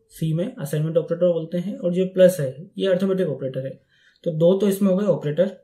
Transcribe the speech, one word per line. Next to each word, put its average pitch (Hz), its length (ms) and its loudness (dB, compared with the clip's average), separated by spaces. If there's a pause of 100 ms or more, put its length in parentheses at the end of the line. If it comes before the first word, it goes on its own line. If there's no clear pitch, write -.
सी 160 240 -4
में 175 220 -4
assignment 160 420 -4
operator 170 300 0
बोलते 165 300 -2
हैं, 202 200 -6
और 180 160 -2
जो 185 140 2
plus 180 320 4
है 139 100 -2 (280)
ये 190 100 -2
arithmetic 185 400 0
operator - 380 -6
है। 135 60 -8 (520)
तो 170 100 -2
दो 170 260 4
तो 208 80 2
इसमें 196 220 2
हो 185 80 2
गए 208 80 -2
operator, 165 460 0 (120)